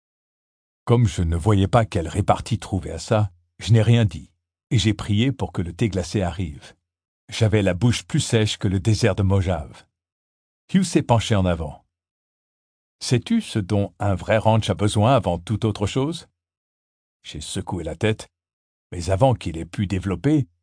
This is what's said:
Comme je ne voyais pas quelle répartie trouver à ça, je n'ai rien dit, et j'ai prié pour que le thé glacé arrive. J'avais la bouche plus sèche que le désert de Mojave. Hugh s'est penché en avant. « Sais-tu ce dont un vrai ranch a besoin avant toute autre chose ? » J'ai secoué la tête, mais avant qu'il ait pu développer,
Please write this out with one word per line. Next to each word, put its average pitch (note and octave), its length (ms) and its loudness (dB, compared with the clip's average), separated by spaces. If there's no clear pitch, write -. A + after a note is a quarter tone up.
Comme A#2+ 200 4
je F#2 160 -2
ne E2+ 140 0
voyais F#2+ 320 2
pas A2+ 180 2
quelle E2 220 -4
répartie G2+ 520 0
trouver D#2+ 320 -6
à D#2+ 80 -8
ça, G#2+ 320 0
je - 120 0
n'ai A2 120 6
rien A#2 200 4
dit, F2 280 -4
et A#2 80 2
j'ai G#2 140 2
prié A2 380 0
pour - 200 -6
que - 100 -6
le E2+ 120 -6
thé A2+ 160 -2
glacé F#2 320 -4
arrive. E2 520 -6
J'avais G#2+ 320 2
la F#2 140 2
bouche A#2 280 2
plus - 160 -2
sèche G#2+ 380 0
que A2 100 -2
le F#2+ 120 0
désert G#2 360 2
de G#2 80 -2
Mojave. F#2 600 -2
Hugh F#3+ 100 4
s'est E3 200 0
penché A2+ 320 2
en F#2 100 2
avant. « D#2+ 400 -4
Sais-tu C3 400 0
ce - 200 -4
dont G2+ 400 -2
un G2 160 0
vrai G#2+ 220 0
ranch A2 320 2
a F#2+ 40 2
besoin G#2 420 2
avant F2+ 220 0
toute G2 260 -6
autre G#2 220 -2
chose ? » C#3 420 -4
J'ai - 160 -14
secoué F2+ 440 -6
la D#2 120 -6
tête, A2 320 -2
mais F2+ 200 -4
avant A2+ 240 4
qu'il E2 220 -8
ait E2+ 80 -8
pu F#2+ 220 -4
développer, F#2+ 600 0